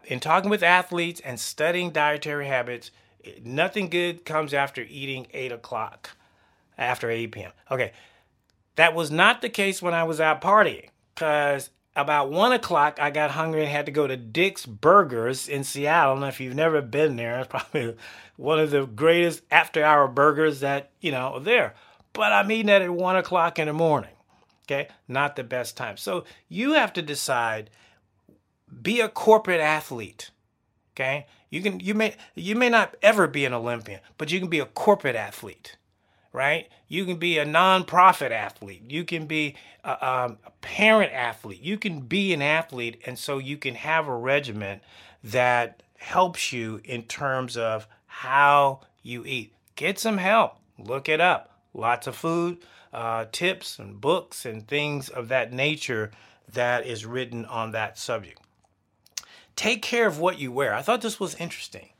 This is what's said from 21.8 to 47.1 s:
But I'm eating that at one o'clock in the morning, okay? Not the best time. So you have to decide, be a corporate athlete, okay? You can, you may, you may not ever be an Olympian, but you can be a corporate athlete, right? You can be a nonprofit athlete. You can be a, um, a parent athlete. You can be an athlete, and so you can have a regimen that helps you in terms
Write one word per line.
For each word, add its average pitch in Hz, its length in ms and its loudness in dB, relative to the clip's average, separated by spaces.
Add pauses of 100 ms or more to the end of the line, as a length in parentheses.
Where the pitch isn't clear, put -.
But 214 180 0
I'm 202 200 4
eating 220 160 0
that 202 140 8
at 175 120 -2
one 180 240 2
o'clock 170 420 2
in 156 80 0
the 151 60 -2
morning, 151 420 2 (480)
okay? 143 240 -4 (220)
Not 143 260 0
the 139 80 -6
best 120 320 -6
time. 110 220 -10
So - 260 -6 (240)
you 240 260 -2
have 247 200 2
to 175 80 -6
decide, 117 680 -4 (1120)
be 220 200 0
a 214 80 0
corporate 214 500 4
athlete, 151 720 -4 (640)
okay? 135 320 -4 (240)
You 160 120 -8
can, 185 200 -4
you 196 140 -4
may, 214 200 0 (180)
you 180 220 -6
may 247 140 2
not 220 320 2
ever 202 260 6
be 143 160 -4
an 127 100 -2
Olympian, 113 460 -6 (180)
but 151 140 -6
you 185 80 -2
can 185 100 -6
be 160 100 0
a 135 60 -2
corporate 190 520 2
athlete, - 580 -12 (560)
right? 143 380 -2 (180)
You 170 160 -4
can 180 140 -4
be 165 220 0
a 147 60 2
nonprofit 180 840 6
athlete. 104 560 -8
You 151 160 -6
can 165 220 -6
be 151 300 -2 (280)
a, 135 220 -4
um, 127 400 0
a - 60 -20 (100)
parent 214 520 4
athlete. 113 480 -6
You 190 160 -6
can 170 240 -6
be 185 320 0
an 147 80 -2
athlete, 139 640 -2
and 127 120 -10
so 139 200 -6
you 135 200 -8
can 127 180 -8
have 151 320 -2
a 131 80 -4
regimen 117 640 -4 (420)
that 120 580 0 (160)
helps - 540 -2
you 113 320 -8
in 120 200 -10
terms 127 540 -6